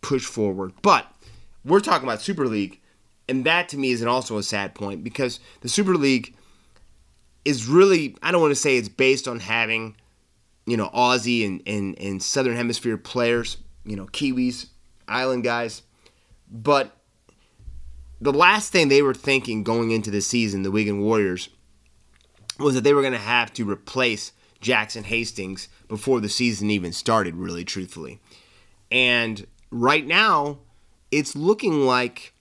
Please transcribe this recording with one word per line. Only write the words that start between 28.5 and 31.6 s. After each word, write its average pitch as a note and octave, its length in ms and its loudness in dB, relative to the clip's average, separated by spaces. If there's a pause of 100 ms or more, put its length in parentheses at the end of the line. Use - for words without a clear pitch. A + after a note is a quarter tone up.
And A#2+ 560 0 (240)
right C3 340 2
now, D#3 540 2 (500)
it's D3 260 -2
looking D#3+ 500 2